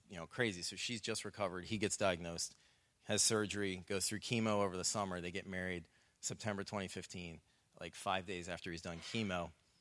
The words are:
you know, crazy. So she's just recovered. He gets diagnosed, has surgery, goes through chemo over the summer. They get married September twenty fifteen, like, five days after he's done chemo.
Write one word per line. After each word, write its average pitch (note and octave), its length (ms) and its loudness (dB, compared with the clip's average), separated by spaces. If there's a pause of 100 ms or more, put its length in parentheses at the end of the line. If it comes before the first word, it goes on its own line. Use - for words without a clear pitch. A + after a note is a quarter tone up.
you G2 80 -10
know, E2 80 -4
crazy. G2+ 380 0
So G2 120 -6
she's A2+ 240 -2
just A2 240 -2
recovered. F#2 420 -2
He G#2 120 0
gets G2 180 2
diagnosed, F2 600 2 (480)
has G#2+ 180 4
surgery, G2+ 640 2
goes G2 180 2
through G#2 140 0
chemo A2 440 4
over F#2 140 2
the F2 60 0
summer. F#2+ 380 0
They F2 100 -2
get F2+ 160 -4
married F#2 380 -2 (360)
September G2+ 420 -2
twenty G2 240 -4
fifteen, F2 520 -8 (400)
like, E2+ 160 -8
five F#2+ 300 0
days F2+ 240 -4
after F2 220 -6
he's E2 100 -6
done E2+ 180 -6 (140)
chemo. F#2 360 0 (320)